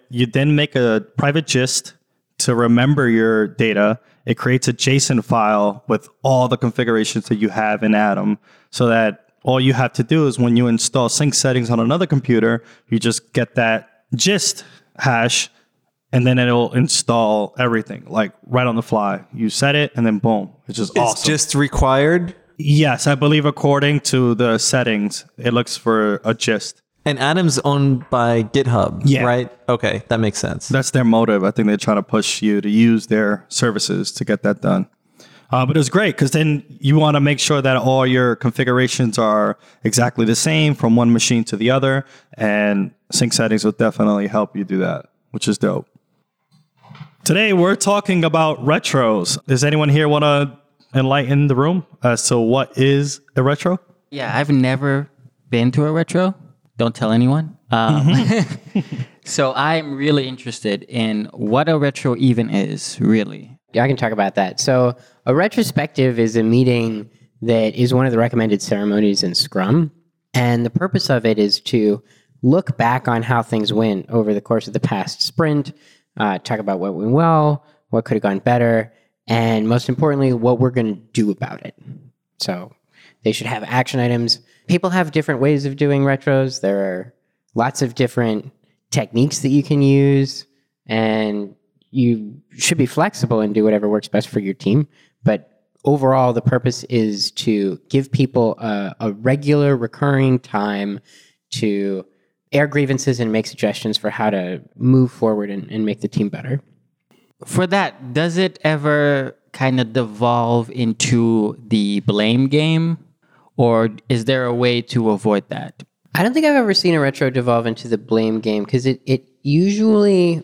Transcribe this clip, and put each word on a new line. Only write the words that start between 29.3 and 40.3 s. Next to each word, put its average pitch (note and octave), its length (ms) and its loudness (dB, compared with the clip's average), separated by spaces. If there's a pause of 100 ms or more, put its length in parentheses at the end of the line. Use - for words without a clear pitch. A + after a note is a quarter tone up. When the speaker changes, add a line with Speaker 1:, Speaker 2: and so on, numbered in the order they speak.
Speaker 2:
Okay, A2+ 380 -2
that A2+ 120 0
makes G#2+ 180 -2
sense. - 300 -6
Speaker 1:
That's C3 220 -2
their C3 140 0
motive. A2+ 380 4
I G2 80 2
think A2 160 0
they're G#2 120 2
trying G#2+ 180 0
to G2 60 -2
push - 400 -4
you G#2 180 2
to G#2 80 -4
use A2+ 380 4
their G#2 420 0
services G2 640 -2
to - 140 -8
get G#2 160 -2
that G2+ 180 -2
done. F#2+ 260 -2 (640)
Uh, B2+ 140 0
but D3 120 0
it D#3+ 40 4
was C3 80 0
great F#3+ 280 0
'cause C3+ 160 0
then D3+ 360 0
you C#3+ 300 0
wanna D3+ 220 4
make C#3 200 2
sure C#3+ 220 0
that C3 140 2
all C3 300 2
your B2+ 300 2
configurations B2 840 0
are G#2+ 380 2 (260)
exactly A#2+ 440 0
the A2+ 100 2